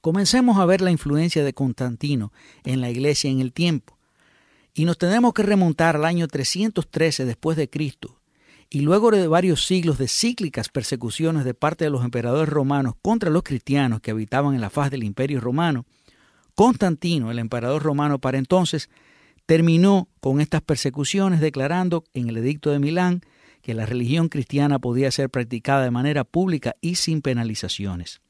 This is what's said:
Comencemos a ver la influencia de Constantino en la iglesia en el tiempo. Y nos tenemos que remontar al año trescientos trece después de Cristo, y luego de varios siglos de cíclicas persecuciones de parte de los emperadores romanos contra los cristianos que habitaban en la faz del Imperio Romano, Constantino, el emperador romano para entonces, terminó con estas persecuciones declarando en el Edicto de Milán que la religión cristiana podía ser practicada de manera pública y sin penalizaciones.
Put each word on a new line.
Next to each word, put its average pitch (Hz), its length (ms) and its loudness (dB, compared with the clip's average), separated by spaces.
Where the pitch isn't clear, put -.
Comencemos 202 580 2
a 185 60 4
ver 180 160 4
la 185 120 2
influencia 156 500 0
de 139 100 0
Constantino 123 800 -4
en 131 180 -2
la 123 80 -2
iglesia 139 400 -2
en 135 120 0
el 127 120 -2
tiempo. 165 460 -2
Y 151 100 0
nos 170 120 0
tenemos 220 380 2
que 220 80 0
remontar 170 540 2
al 151 80 0
año 170 240 0
trescientos 180 600 -2
trece 156 360 2
después 147 320 -2
de 151 120 -2
Cristo, - 520 -8
y 143 120 -2
luego 208 280 4
de 196 160 4
varios 170 400 2
siglos 165 320 0
de 131 80 -2
cíclicas 185 600 -4
persecuciones 139 760 -4
de 123 80 -4
parte 156 320 -2
de 151 60 0
los 127 140 -2
emperadores 123 440 0
romanos 139 540 0
contra 214 260 0
los 160 140 2
cristianos 135 580 -2
que 113 120 -8
habitaban 127 420 0
en 123 60 -2
la 101 100 -4
faz 139 220 -2
del 131 100 -6
Imperio 127 380 -4
Romano, 131 440 -2
Constantino, 170 800 2
el 120 80 -4
emperador 120 420 -4
romano 147 380 0
para 131 180 -2
entonces, 165 500 0
terminó 170 600 4
con 135 200 0
estas 151 220 0
persecuciones 151 800 0
declarando 160 640 0
en 123 140 -2
el 113 80 -4
Edicto 147 340 -2
de 143 80 2
Milán 180 440 0
que 117 120 -8
la 113 100 -4
religión 123 440 0
cristiana 143 500 0
podía 123 320 0
ser 135 180 -2
practicada 123 540 -2
de 123 80 0
manera 135 320 0
pública 165 580 -2
y 175 140 -4
sin 160 260 -2
penalizaciones. 101 1080 -4